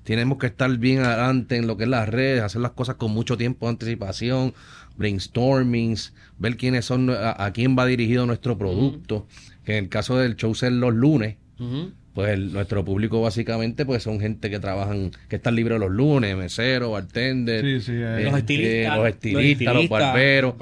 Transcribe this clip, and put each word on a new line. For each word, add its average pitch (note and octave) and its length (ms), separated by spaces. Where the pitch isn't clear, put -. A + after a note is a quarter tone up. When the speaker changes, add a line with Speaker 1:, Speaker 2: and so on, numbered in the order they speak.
Speaker 1:
Tenemos A#2+ 320
que B2+ 100
estar B2+ 300
bien C3 240
adelante B2 560
en A#2 100
lo A2 80
que G#2 80
es A#2+ 60
las A#2 180
redes, B2+ 340
hacer G#2+ 200
las A#2+ 100
cosas B2 240
con A2 160
mucho A2+ 260
tiempo A#2 300
de A#2+ 40
anticipación, A#2 840
brainstormings, A#2 1160
ver A#2+ 180
quiénes B2+ 280
son, B2+ 260
a, A2 240
a G2 80
quién B2+ 240
va B2+ 80
dirigido B2 400
nuestro A#2+ 280
Speaker 2:
Ujú. G#2 60
Speaker 1:
producto. G#2 680
Que G#2+ 140
en G2+ 80
el F2+ 40
caso B2 280
del B2 180
show A2+ 200
ser B2+ 160
los B2 240
lunes, A#2 400
Speaker 2:
Ujú. C3 320
Speaker 1:
pues G#2 160
el, F#2+ 200
nuestro G2 320
público G#2 380
básicamente, A2+ 640
pues, B2+ 160
son A2 180
gente G#2+ 300
que G2+ 100
trabajan, G2 520
que G#2+ 60
están A#2 200
libres A2+ 240
los F#2+ 120
lunes, A#2 440
mesero, A#2+ 560
bartender, A#2 720
Speaker 3:
Sí, C3+ 220
sí, A#2+ 60
eh. A#2 260
Speaker 1:
este, A2 140
Speaker 2:
Los C#3+ 80
estilistas, A2+ 580
Speaker 1:
los A2+ 100
estilistas, B2 580
Speaker 2:
los B2 100
Speaker 1:
los D#3+ 80
Speaker 2:
estilistas. E3 60
Speaker 1:
barberos. C3 720